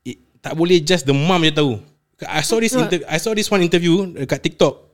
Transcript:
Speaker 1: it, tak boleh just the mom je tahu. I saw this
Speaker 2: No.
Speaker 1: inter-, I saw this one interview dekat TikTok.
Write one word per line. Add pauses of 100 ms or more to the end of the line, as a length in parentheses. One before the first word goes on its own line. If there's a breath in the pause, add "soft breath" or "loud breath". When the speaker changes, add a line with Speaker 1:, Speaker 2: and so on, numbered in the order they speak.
Speaker 1:
it, (220)
tak
boleh
just
the
mom
je
tahu. (440)
I
saw
this
Speaker 2:
No.
Speaker 1:
inter-,
I
saw
this
one
interview
dekat
TikTok. (180)